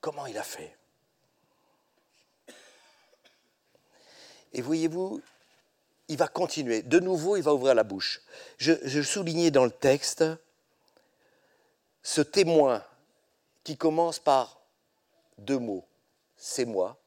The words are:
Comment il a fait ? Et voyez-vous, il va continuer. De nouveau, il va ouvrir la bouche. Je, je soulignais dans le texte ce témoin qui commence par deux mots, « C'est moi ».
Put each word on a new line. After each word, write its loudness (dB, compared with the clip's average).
Comment -10
il -10
a -8
fait ? -14
Et -6
voyez-vous, -4
il -8
va 2
continuer. -4
De 4
nouveau, 0
il -2
va 4
ouvrir 4
la 2
bouche. -8
Je, 2
je -2
soulignais 0
dans 6
le 0
texte 0
ce -4
témoin 4
qui -10
commence 0
par 0
deux -4
mots, « -6
C'est -6
moi ». -4